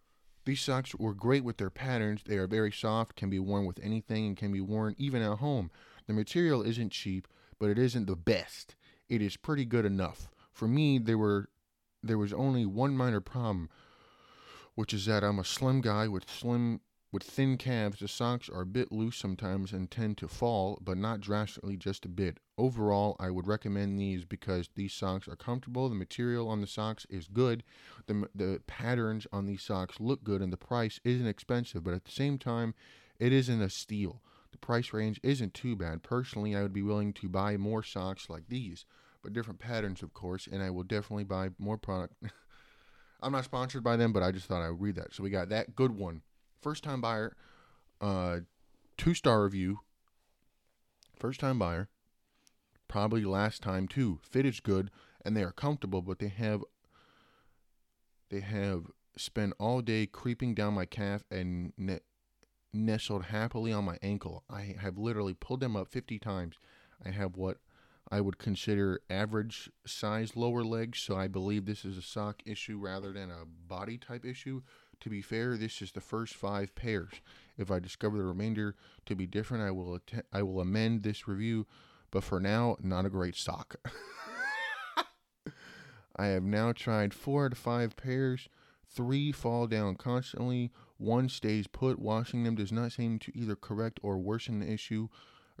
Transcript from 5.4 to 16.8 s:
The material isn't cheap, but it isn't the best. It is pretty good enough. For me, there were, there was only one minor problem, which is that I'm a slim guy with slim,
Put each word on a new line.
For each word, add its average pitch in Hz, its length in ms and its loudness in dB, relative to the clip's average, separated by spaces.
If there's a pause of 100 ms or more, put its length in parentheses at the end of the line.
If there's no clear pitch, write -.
The 107 80 0
material 135 480 4
isn't 113 280 0
cheap, - 380 -4 (300)
but 104 120 4
it 104 80 4
isn't 120 280 4
the 95 100 0
best. - 600 0 (320)
It 117 120 2
is 101 160 2
pretty 143 280 0
good 117 200 4
enough. 95 440 0 (240)
For 110 160 0
me, 139 300 6
there 113 200 4
were, 101 320 4 (520)
there 110 160 2
was 104 140 2
only 127 320 4
one 123 320 2
minor 123 240 2
problem, 101 480 -2 (1120)
which 110 160 0
is 98 120 -2
that 107 180 6
I'm 104 160 4
a 90 40 0
slim 131 360 4
guy 110 260 4
with 95 240 -2
slim, 120 500 0 (300)